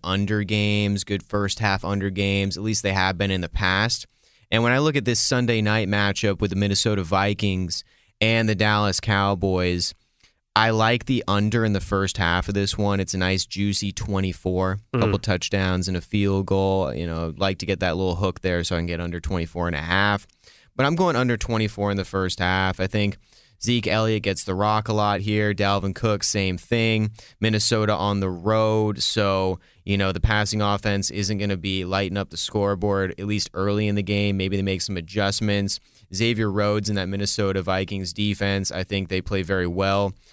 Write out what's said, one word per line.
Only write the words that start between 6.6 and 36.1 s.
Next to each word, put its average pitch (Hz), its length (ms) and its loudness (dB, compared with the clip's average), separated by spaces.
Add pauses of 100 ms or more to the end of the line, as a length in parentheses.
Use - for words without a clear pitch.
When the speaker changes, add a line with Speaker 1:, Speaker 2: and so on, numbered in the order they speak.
Speaker 1:
Vikings 95 800 0 (360)
and 113 280 4
the 107 80 2
Dallas 104 420 2
Cowboys, 92 960 2 (600)
I 110 140 4
like 110 360 2
the 127 220 0
under 104 360 2
in 107 100 2
the 95 60 0
first 98 360 0
half 87 320 2
of 101 60 -4
this 98 220 0
one. 101 220 0
It's 95 160 -2
a 95 40 -2
nice 92 280 0
juicy 101 460 -2
twenty-four, 95 880 -2 (120)
Speaker 2:
Mm. 123 80 0
Speaker 1:
couple 101 200 2
touchdowns 92 640 0
and 92 100 -4
a 87 40 -2
field 98 460 0
goal. 95 460 0
You 76 140 -4
know, 82 300 -4
like 98 220 -2
to - 80 -6
get 95 140 -2
that 87 160 0
little 90 200 0
hook 92 240 -2
there 87 240 0
so 90 100 -2
I 85 60 0
can 87 60 -2
get 85 140 -4
under 87 200 -6
twenty-four 87 480 -4
and 82 80 -2
a 71 60 -4
half. 98 440 2 (480)
But 135 120 0
I'm 160 100 0
going 170 180 2
under 120 220 2
twenty-four 104 560 -2
in 98 40 0
the 95 80 -2
first 92 360 -2
half. 92 400 0
I 95 80 0
think 101 280 0 (460)
Zeke 120 240 0
Elliott 110 380 2
gets 98 180 0
the 95 120 -4
rock 107 340 0
a 113 40 -2
lot 104 280 2
here. 104 340 0
Dalvin 98 400 0
Cook, 107 300 0
same 95 340 0
thing. 110 540 0 (280)
Minnesota 110 540 2
on 101 260 0
the 95 100 0
road. 107 720 0
So, 95 580 0 (240)
you 98 140 0
know, 95 140 2
the - 80 -6
passing 107 420 2
offense 101 480 0
isn't 101 280 -2
gonna 101 200 -2
be 95 260 -2
lighting 95 340 0
up 95 120 -4
the 82 80 -12
scoreboard, 98 800 0
at 98 80 -6
least 104 280 -2
early 104 320 0
in 104 80 0
the 101 80 0
game. 101 340 0
Maybe 95 200 -2
they 98 60 -2
make 95 200 -2
some 98 140 -6
adjustments. 101 840 -2 (340)